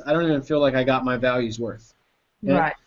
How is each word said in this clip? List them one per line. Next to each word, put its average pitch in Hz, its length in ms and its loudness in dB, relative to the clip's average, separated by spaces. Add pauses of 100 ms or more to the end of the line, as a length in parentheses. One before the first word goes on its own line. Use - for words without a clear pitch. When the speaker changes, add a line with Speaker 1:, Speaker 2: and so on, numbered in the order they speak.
Speaker 1:
I 143 80 0
don't 170 100 2
even 151 180 0
feel 147 200 0
like 135 140 2
I 131 100 2
got 131 180 2
my 127 140 -2
value's 120 420 -2
worth. 104 340 -10 (500)
Okay? 214 100 2
Speaker 2:
Right. 156 200 0 (140)